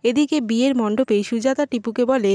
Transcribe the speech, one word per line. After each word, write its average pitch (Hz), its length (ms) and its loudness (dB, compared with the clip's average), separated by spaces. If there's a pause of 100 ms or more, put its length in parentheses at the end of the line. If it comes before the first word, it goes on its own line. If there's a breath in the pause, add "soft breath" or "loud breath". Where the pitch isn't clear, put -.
এদিকে 277 380 2
বিয়ের 240 360 2
মণ্ডপে 220 460 0
সুজাতা 262 440 -2
টিপুকে 233 380 -4
বলে, 233 300 2